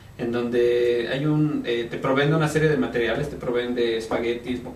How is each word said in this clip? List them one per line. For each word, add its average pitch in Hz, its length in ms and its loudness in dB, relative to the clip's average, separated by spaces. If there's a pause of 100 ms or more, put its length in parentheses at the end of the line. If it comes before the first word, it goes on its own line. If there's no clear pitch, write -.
(180)
en 117 140 -4
donde 120 800 2
hay 143 140 -2
un, 151 400 2
eh, 120 260 -2
te 117 60 -8
proveen 135 320 2
de 160 80 4
una 151 100 2
serie 156 220 2
de 147 80 2
materiales, 120 520 0
te - 60 -10
proveen 123 400 -2
de 117 220 0
espaguetis, 117 640 -4 (140)